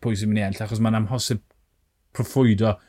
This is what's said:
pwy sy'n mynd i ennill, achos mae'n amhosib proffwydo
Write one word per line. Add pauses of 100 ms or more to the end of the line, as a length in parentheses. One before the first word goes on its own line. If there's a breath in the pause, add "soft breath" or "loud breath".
pwy
sy'n
mynd
i
ennill,
achos
mae'n
amhosib (720)
proffwydo (140 soft breath)